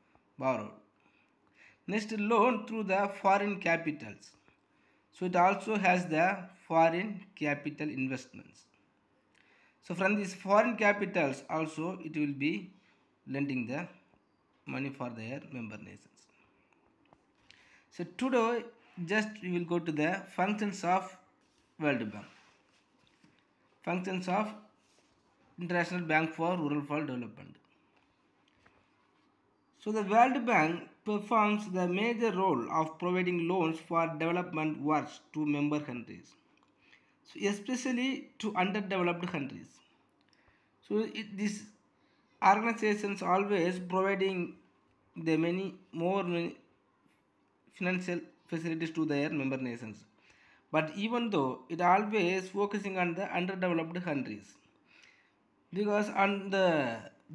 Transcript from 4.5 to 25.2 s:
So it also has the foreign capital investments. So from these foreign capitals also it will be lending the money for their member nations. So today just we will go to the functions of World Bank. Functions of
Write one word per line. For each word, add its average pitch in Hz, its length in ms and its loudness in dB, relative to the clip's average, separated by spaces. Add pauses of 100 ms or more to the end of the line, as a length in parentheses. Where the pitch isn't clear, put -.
So - 160 -4
it 180 80 -2
also 202 400 6
has 180 320 4
the 175 320 2 (280)
foreign 170 560 2 (120)
capital 147 520 -2
investments. 131 760 -8 (1200)
So 175 100 -8
from 190 220 2
these 202 180 -4
foreign 214 440 4
capitals 185 680 2
also 160 560 -4
it 156 140 -8
will 147 160 0
be 165 380 -4 (560)
lending 135 400 -4
the 151 200 -6 (800)
money 135 240 -6
for 127 220 -8
their 113 300 -10 (100)
member 110 260 -10
nations. - 480 -20 (1700)
So - 120 -10 (140)
today 240 480 2 (400)
just 208 240 0 (140)
we 180 80 -4
will 175 140 0
go 170 120 0
to 165 140 -2
the 160 320 0 (120)
functions 208 480 -2
of 185 320 0 (640)
World 123 320 0
Bank. 101 140 -14 (1600)
Functions 185 440 -4
of 208 240 0 (1120)